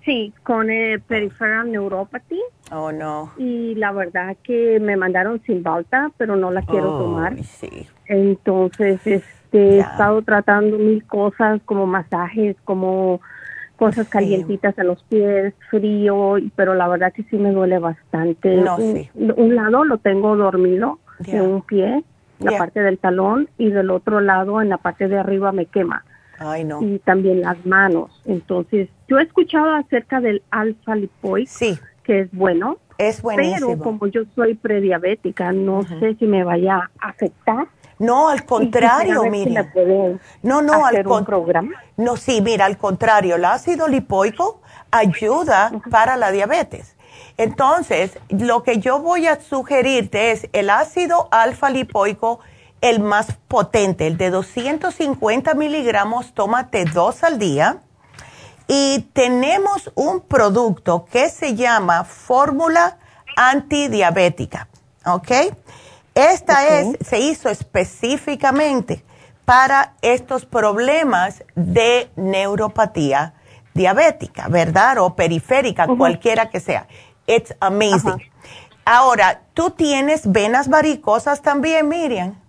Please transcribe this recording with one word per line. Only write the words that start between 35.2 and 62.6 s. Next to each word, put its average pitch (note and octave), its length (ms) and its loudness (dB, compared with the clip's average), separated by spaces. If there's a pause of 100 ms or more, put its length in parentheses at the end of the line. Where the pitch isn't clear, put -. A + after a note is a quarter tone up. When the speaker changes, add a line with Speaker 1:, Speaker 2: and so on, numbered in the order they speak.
Speaker 1:
no F#3+ 260 -2
Speaker 2:
Ujú. E3+ 200 -8
Speaker 1:
sé A3 160 0
si A3 120 -2
me G3 160 2
vaya F3+ 460 0 (120)
a G3+ 80 -8
afectar. A3+ 580 -4 (300)
Speaker 2:
No, B3 300 2
al C#4+ 120 0
Speaker 1:
Y - 20 -8
Speaker 2:
contrario, A#3 580 2
Speaker 1:
quisiera E4 220 2
ver A3+ 100 0
si G#3 140 -2
Speaker 2:
Miriam. A3 200 -2
Speaker 1:
me D3 60 -20
pueden F#3 480 2 (240)
Speaker 2:
No, C4+ 180 2
no, D4+ 240 4
al A#3 100 4
Speaker 1:
hacer G3 120 0
un G#3+ 60 2
Speaker 2:
con- G#3 120 0
Speaker 1:
programa. F3 460 -2 (240)
Speaker 2:
No, A#3+ 220 -2
sí, A#3 240 -2
mira, G3+ 240 2
al G3 120 -2
contrario, G3 600 2
el F3 80 0
ácido D#4 420 0
lipoico B3+ 720 -2 (320)
ayuda A3 840 2
Speaker 1:
Ujú. A3+ 160 -12
Speaker 2:
para A#3+ 280 2
la G#3+ 140 0
diabetes. G#3+ 640 -4 (400)
Entonces, A3+ 920 0
lo A#3 360 0
que A3+ 160 0
yo B3+ 200 0
voy E4+ 280 0
a D4 120 0
sugerirte B3 920 -2
es A3 200 -6
el G3+ 180 0
ácido E4 640 0
alfa A#3 380 2
lipoico, A3+ 720 -2 (420)
el A#3 180 2
más G#3 320 0 (160)
potente, G3 600 0
el D#3+ 100 -4
de F#3 120 0
doscientos B3+ 680 -4
cincuenta C4+ 600 -2
miligramos, A#3+ 800 -2
tómate A3+ 520 -2
dos F3 380 0
al E4 160 0
día. F#3 380 0 (880)
Y C#4 460 0
tenemos C#4+ 840 0
un F4+ 260 -2
producto G#3 840 0
que C4+ 240 0
se C#4+ 260 -4
llama G3 480 2
fórmula D#4+ 920 0 (400)